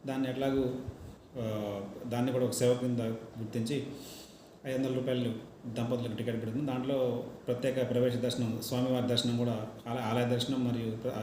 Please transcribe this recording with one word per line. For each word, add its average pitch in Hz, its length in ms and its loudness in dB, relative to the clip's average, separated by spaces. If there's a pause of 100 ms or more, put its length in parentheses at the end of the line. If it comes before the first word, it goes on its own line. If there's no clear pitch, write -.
దాన్ని 131 240 0
ఎట్లాగూ, 135 340 2 (720)
ఆ, 113 60 -2 (600)
దాన్ని 123 260 2
కూడా 127 120 4
ఒక 113 80 2
సేవ 123 220 6
కింద 123 260 0 (400)
గుర్తించి 117 380 -2 (880)
ఐదు 131 120 -2
వందల 131 160 2
రూపాయలు 123 560 0 (160)
దంపతులకు 117 480 0
టికెట్ 113 260 -2
పెడుతుంది. 117 260 -2
దాంట్లో 131 300 0 (500)
ప్రత్యేక 123 440 0
ప్రవేశ 123 240 4
దర్శనం, 117 480 0
స్వామివారి 127 440 2
దర్శనం 120 300 2
కూడా, 120 180 2 (320)
ఆల-, 120 120 -2
ఆలయ 120 260 2
దర్శనం 123 400 2
మరియు 117 320 0
ప్ర-, 123 160 -2 (100)